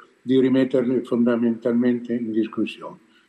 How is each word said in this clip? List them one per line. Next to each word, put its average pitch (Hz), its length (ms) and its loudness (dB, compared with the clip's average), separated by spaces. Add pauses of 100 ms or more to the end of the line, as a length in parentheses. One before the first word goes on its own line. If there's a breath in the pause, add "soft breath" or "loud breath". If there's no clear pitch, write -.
(240 loud breath)
di 131 160 2
rimetterle 131 640 2
fondamentalmente 120 1120 0
in 113 180 -4
discussione. 107 680 -4 (300 soft breath)